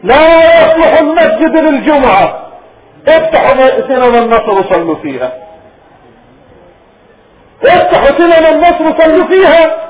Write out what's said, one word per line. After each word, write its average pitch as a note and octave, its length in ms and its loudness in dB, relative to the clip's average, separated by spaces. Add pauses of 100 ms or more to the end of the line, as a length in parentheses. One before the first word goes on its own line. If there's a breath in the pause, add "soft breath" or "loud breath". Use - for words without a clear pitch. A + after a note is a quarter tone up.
لا C#4 200 2 (340)
يصلح D#4+ 400 2
المسجد D#4+ 580 -2
للجمعة، C4 840 0 (680)
افتحوا C#4 800 0
سينما B3 320 0
النصر A3+ 320 -2
وصلوا F3+ 440 -2
فيها، C3 380 -10 (2250)
افتحوا E4+ 520 0
سينما E4 320 2
النصر D#4+ 340 0
وصلوا D#4+ 420 0
فيها. E4 520 2 (140)